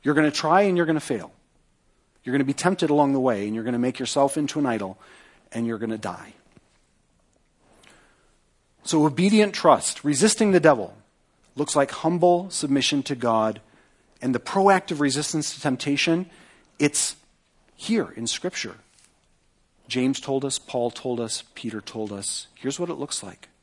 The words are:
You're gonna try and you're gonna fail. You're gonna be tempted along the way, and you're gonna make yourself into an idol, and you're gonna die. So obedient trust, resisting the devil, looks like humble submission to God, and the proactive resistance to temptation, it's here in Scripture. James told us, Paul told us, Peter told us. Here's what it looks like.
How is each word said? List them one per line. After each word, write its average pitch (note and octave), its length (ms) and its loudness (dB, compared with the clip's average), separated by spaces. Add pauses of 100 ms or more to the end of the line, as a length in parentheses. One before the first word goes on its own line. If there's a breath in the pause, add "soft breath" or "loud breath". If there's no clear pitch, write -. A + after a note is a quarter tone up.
You're D3 120 2
gonna D3+ 160 4
try E3 300 2
and F#3+ 160 4
you're E3+ 80 2
gonna D#3 160 0
fail. G2+ 320 -6 (880)
You're B2 80 -6
gonna C#3 140 2
be C#3 80 -2
tempted F3+ 360 0
along D3 220 4
the C#3 80 2
way, A#2 260 0
and G#2 80 -4
you're A2+ 120 -6
gonna B2 120 -2
make B2 220 -2
yourself C#3 380 0
into D3+ 200 -4
an D3 80 0
idol, G#2 320 -4 (540 soft breath)
and A#2 160 -4
you're A2+ 100 -4
gonna A2 200 -6
die. F#2+ 360 -10 (2500 soft breath)
So D#3 220 2
obedient G3 480 4
trust, - 500 4
resisting F#3+ 480 2
the F3+ 80 6
devil, C#3 360 4 (600)
looks D3 200 -4
like C#3 160 2
humble F3 580 2
submission C#3 540 0
to C#3+ 120 -4
God, A2+ 460 0 (600 soft breath)
and C3+ 120 -2
the B2 60 -2
proactive F#3+ 600 2
resistance D3 540 -2
to - 80 -16
temptation, D3 680 0 (520 soft breath)
it's - 380 0 (580)
here G#3 400 -2
in A#2 100 -8
Scripture. A2+ 520 -8 (1120)
James C3 320 0
told C3+ 240 -4
us, C3+ 140 -4
Paul A#2+ 340 -4
told B2 280 -8
us, A2+ 240 -8 (120)
Peter A2 260 -10
told G#2+ 300 -10
us. - 440 -10
Here's C#3 240 -8
what F3 100 -6
it D3+ 60 -8
looks C#3 260 -10
like. - 280 -20 (140)